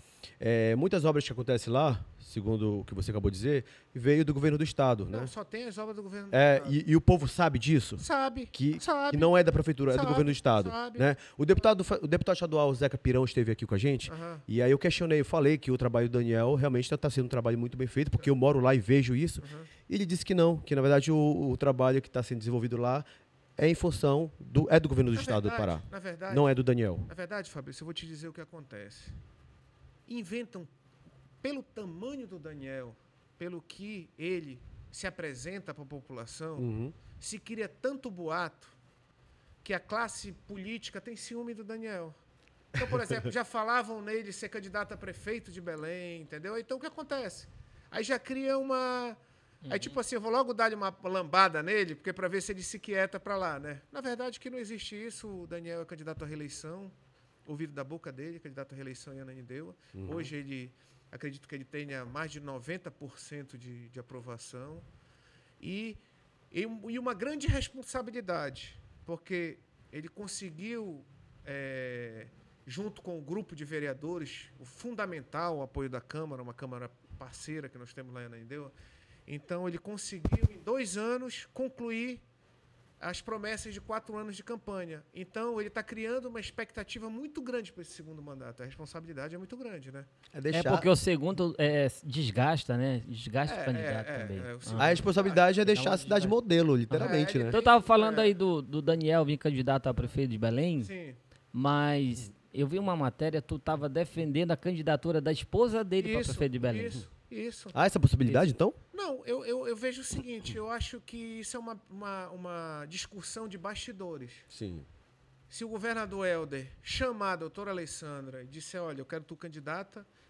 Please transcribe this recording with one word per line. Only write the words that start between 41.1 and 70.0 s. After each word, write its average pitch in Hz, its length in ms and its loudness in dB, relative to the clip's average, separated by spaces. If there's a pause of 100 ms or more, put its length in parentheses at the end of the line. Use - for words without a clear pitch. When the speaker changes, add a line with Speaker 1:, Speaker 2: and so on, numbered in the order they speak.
Speaker 2:
ciúme 233 380 -10
do 220 100 -14
Daniel. 202 500 -10 (600)
Então, 508 140 -2
por 508 120 -2
exemplo, 226 300 -4
Speaker 1:
<laughs> - 20 -10
Speaker 2:
já 240 120 -2
falavam 226 580 -2
nele 208 300 -6
ser 202 160 -10
candidato 202 440 -8
a 202 40 -12
prefeito 196 540 -10
de 180 100 -14
Belém, 170 640 -10
entendeu? 160 360 -10
Então, 233 180 -8
o 262 40 -10
que 294 60 -10
acontece? 277 640 -8 (420)
Aí 226 140 -4
já 247 140 0
cria 269 400 -2
uma, 254 580 -2 (480)
aí, 139 80 -8
Speaker 3:
Uhum. 202 60 -2
Speaker 2:
tipo - 200 -6
assim, 240 160 -4
eu 233 60 -2
vou 220 100 -4
logo 247 240 2
dar-lhe 226 200 2
uma 196 280 -4
lambada 180 600 4
nele, 185 340 0
porque 185 160 -8
pra 185 160 -2
ver 185 140 -2
se 208 100 -8
ele 190 100 -10
se 185 160 -10
quieta 190 400 -2
pra 202 180 -6
lá, 170 220 -4
né? 143 220 -10 (100)
Na 277 100 -10
verdade, 247 380 -6
que - 100 -12
não 254 100 -10
existe 220 360 -10
isso, 220 320 -12 (160)
o 170 40 -14
Daniel 170 360 -10
é - 20 -8
candidato 156 400 -12
à - 20 -10
reeleição, 156 640 -12 (560)
ouvido 151 260 -10
da 139 120 -8
boca 156 280 -14
dele, 156 280 -14
candidato 135 320 -14
à 135 40 -16
reeleição 135 380 -16
em 135 60 -14
Ananindeua. 131 540 -16 (200)
Speaker 1:
Uhum. 95 200 -10
Speaker 2:
Hoje 151 220 -8
ele, 135 340 -10 (400)
acredito 139 380 -12
que - 60 -16
ele 135 100 -10
tenha 139 400 -10
mais 147 260 -8
de 147 100 -14
noventa 143 500 -10
por 131 280 -18
cento 143 380 -16
de, 120 320 -16
de 123 120 -18
aprovação. 127 800 -16 (800)
E, 208 360 -10 (560)
e, 180 100 -4
e 226 360 -8
uma 247 160 -4
grande 269 320 -6
responsabilidade, 220 1300 -6 (260)
porque 170 540 -6 (340)
ele 156 160 -12